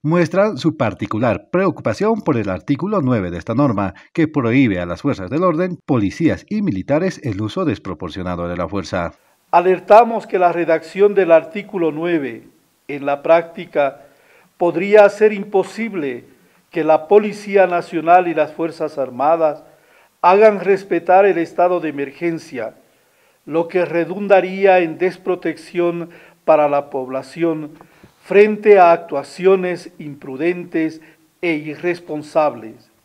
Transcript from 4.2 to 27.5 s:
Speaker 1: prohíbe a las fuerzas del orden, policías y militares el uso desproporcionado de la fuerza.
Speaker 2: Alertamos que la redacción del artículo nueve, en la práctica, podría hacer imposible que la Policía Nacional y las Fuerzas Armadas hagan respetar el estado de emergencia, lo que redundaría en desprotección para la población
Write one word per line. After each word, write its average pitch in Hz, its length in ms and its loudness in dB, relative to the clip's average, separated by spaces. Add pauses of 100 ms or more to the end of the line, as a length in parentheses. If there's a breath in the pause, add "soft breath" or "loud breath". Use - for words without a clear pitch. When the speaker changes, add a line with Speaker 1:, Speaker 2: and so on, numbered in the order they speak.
Speaker 1:
prohíbe 127 520 0
a 87 60 -4
las 85 160 -8
fuerzas 95 280 -4
del 156 140 -4
orden, 175 420 -2
policías 110 640 -2
y 214 140 -4
militares 151 640 -2
el 101 180 -6
uso 135 240 -6
desproporcionado 90 800 -6
de 87 80 -8
la 87 140 -6
fuerza. 87 440 -6 (380)
Speaker 2:
Alertamos 190 760 2
que 185 120 -2
la 175 140 2
redacción 170 600 0
del 180 160 2
artículo 165 600 0
nueve, 147 560 -4 (400)
en 139 180 -10
la 143 180 -4
práctica, 165 840 0 (520 soft breath)
podría 196 480 4
hacer 214 280 2
imposible 190 880 -6 (460 soft breath)
que 160 140 -6
la 156 240 2
Policía 202 580 2
Nacional 175 600 2
y 165 80 -4
las 151 180 -2
Fuerzas 156 460 -8
Armadas 147 640 -2 (580 soft breath)
hagan 202 380 6
respetar 185 680 2
el 175 140 2
estado 175 400 0
de 156 100 -6
emergencia, 139 840 -8 (720)
lo 165 220 -2
que 175 160 -2
redundaría 185 960 2
en 160 180 -2
desprotección 170 1120 -4 (360 soft breath)
para 151 240 4
la 143 200 -2
población 147 840 -6 (520 soft breath)